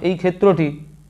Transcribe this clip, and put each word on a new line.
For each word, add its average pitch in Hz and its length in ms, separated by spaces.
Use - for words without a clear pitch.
এই 180 160
ক্ষেত্রটি 180 640